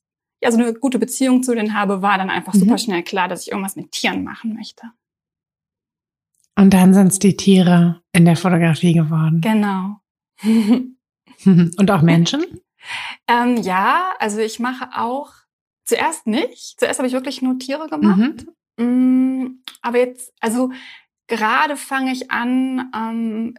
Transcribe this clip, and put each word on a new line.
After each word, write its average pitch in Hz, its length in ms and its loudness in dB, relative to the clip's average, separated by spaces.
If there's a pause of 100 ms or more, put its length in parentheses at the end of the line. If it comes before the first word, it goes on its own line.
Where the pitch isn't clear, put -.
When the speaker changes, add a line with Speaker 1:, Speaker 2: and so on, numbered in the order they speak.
(440)
Speaker 1:
ja, 254 80 0
so 226 80 2
eine 233 160 -2
gute 254 240 -4
Beziehung 254 420 0
zu 254 140 -4
denen 214 180 -4
habe, 196 300 -4
war 202 160 0
dann 185 100 -6
einfach 185 240 -6
Speaker 2:
Mhm. 208 60 4
Speaker 1:
super 208 180 4
schnell 185 240 -4
klar, 180 260 -4
dass 175 140 -8
ich - 100 -14
irgendwas 196 240 -8
mit - 160 -14
Tieren 190 320 -4
machen - 300 -10
möchte. 220 380 -16 (1600)
Speaker 2:
Und 196 180 6
dann 185 200 8
sind's 190 260 4
die 196 160 4
Tiere 175 640 4 (100)
in 170 140 6
der 170 100 6
Fotografie 170 580 2
geworden. 160 480 0
Speaker 1:
Genau. 208 580 -2 (400)
<laughs> - 0 -
Speaker 2:
<laughs> 226 540 2 (520)
Und 180 460 4
auch 180 100 2
Menschen? 170 420 4 (840)
Speaker 1:
Ähm, 240 300 2
ja, 226 640 0
also 208 200 -4
ich 220 200 -4
mache 254 360 -8
auch 254 360 -6 (540)
zuerst 285 420 -2
nicht. 294 520 -6
Zuerst - 200 -2
habe 254 80 -2
ich 247 60 -4
wirklich 262 280 -6
nur 254 180 -2
Tiere 302 280 -8
gemacht. 208 580 0 (320)
Speaker 2:
Mhm. 233 80 -2
Speaker 1:
Mm, 254 800 0 (180)
aber 240 180 -2
jetzt, 254 400 -6
also 247 320 -2 (560)
gerade 247 500 -2
fange 269 340 -6
ich 254 200 -8
an, 254 640 -4
ähm, 226 640 -6